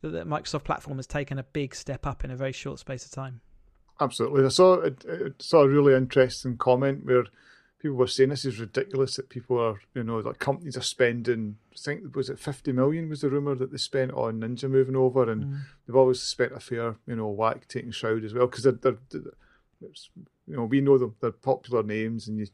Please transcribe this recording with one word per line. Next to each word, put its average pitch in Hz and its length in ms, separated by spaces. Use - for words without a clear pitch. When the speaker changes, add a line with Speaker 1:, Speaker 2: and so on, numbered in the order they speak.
Speaker 1:
that 160 80
the 165 140
Microsoft 151 400
platform 147 340
has 131 80
taken 139 320
a 131 60
big 143 300
step - 320
up 135 180
in 135 80
a 123 40
very 135 160
short 135 280
space 131 260
of - 60
time. 127 280
Speaker 2:
Absolutely. 139 440
I 135 40
saw 180 340
a, 165 60
I - 500
saw - 240
a 139 60
really 143 260
interesting 127 640
comment 139 480
where 123 180
people 143 160
were 123 100
saying 131 220
this 143 160
is 113 160
ridiculous 131 560
that 131 140
people 123 280
are, 110 220
you 123 100
know, 113 140
like, 113 200
companies 139 380
are 123 60
spending, 117 720
I - 60
think, 143 360
was 135 160
it - 80
fifty - 340
million 151 360
was 151 140
the 143 80
rumour 143 240
that 131 180
they 139 60
spent 131 340
on 113 280
Ninja 120 300
moving 135 260
over, 127 340
and 107 160
Speaker 1:
Mm. 139 100
Speaker 2:
they've 120 100
always 127 240
spent 123 320
a - 80
fair, 117 360
you 117 100
know, 110 120
whack 110 400
taking 117 220
Shroud 113 340
as 107 100
well, 123 140
'cause 117 160
they're, 131 80
they're, 117 260
they're, - 120
it's, - 280
you 156 100
know, 120 100
we 135 160
know 139 160
them, 113 220
they're 117 120
popular 123 500
names 110 460
and 107 100
you, 107 160